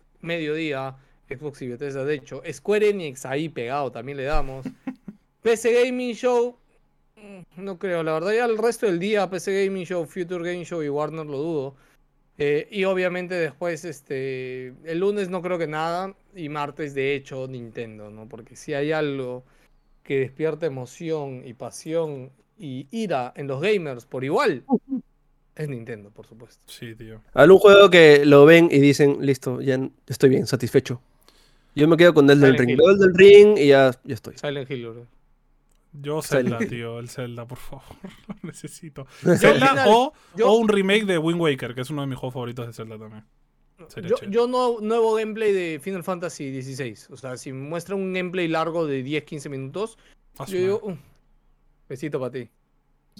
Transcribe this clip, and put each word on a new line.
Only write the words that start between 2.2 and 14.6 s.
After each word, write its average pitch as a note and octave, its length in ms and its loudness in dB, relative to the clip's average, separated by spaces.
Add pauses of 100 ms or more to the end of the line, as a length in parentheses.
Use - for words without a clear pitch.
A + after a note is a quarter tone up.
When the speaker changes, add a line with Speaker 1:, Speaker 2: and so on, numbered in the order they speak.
Speaker 1:
Square G#3 380 -2
Enix E3 340 -8
ahí C#3+ 240 -6
pegado, C3 440 -8
también C3 260 -14
le C3 60 -8
damos. C3+ 420 -4
Speaker 2:
<laughs> - 460 -16 (300)
Speaker 1:
P A3+ 140 0
C A#3+ 280 0
Gaming B3 320 -6
Show, B3 400 -2 (600)
mm, G3 480 -20
no G3 140 -12
creo, F3 240 -4
la D#3+ 120 -2
verdad, E3+ 180 -4
ya A#3 140 0
el A3 120 -2
resto A#3 280 -2
del F3 120 -2
día, G3 320 -2
P F#3+ 80 -8
C G3 280 -4
Gaming F#3+ 200 -6
Show, F3 200 -6
Future F3 380 -10
Game F3 200 -8
Show E3 180 -8
y D3 60 -6
Warner D3+ 380 -6
lo C#3+ 120 -10
dudo. C#3+ 380 -8 (600)
Eh, D3 340 -2
y G3 120 -4
obviamente F3+ 520 -4
después, E3 480 -6
este, C3 880 -10 (100)